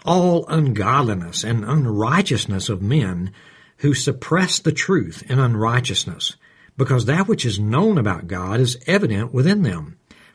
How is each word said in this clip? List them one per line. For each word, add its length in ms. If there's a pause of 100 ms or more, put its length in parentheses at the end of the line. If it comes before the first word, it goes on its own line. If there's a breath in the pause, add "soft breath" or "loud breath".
all 440
ungodliness 960
and 200
unrighteousness 1040
of 140
men 500 (460 loud breath)
who 160
suppress 640
the 140
truth 560
in 100
unrighteousness, 1000 (400 soft breath)
because 300
that 220
which 160
is 140
known 400
about 280
God 340
is 260
evident 460
within 300
them, 340 (380 loud breath)